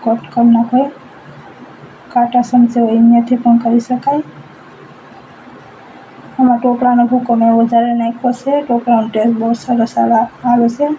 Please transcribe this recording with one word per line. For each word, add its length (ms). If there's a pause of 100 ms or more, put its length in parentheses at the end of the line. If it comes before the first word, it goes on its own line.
કટ 260
કરી 160
નાખીએ. 460 (1200)
કાંટા 280
સમજે 380
હોય 120
એનાથી 460
પણ 200
કરી 220
શકાય. 440 (2250)
આમાં 200
ટોપરાનો 480
ભૂકો 280
મેં 180
વધારે 400
નાખ્યો 400
છે. 280
ટોપરાનો 460
ટેસ્ટ 260
બહુ 200
સરસ 440
આવે, 220 (240)
આવે 260
છે. 180 (120)